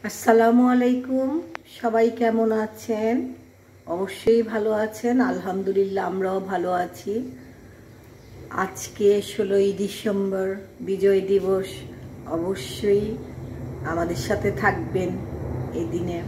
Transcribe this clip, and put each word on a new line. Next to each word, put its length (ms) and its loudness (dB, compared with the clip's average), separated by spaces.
আসসালামু 600 6
আলাইকুম, 600 2
সবাই 300 4
কেমন 420 2
আছেন? 640 -2
অবশ্যই 560 2
ভালো 300 -2
আছেন, 480 0
আলহামদুলিল্লাহ, 880 0
আমরাও 340 -2
ভালো 300 -2
আছি। 280 -8
আজকে 440 0
ষোলোই 500 2
ডিসেম্বর, 760 -2
বিজয় 400 2
দিবস। 480 2
অবশ্যই 680 0
আমাদের 340 -2
সাথে 240 0
থাকবেন 480 0
এই 140 -4
দিনে। 360 -4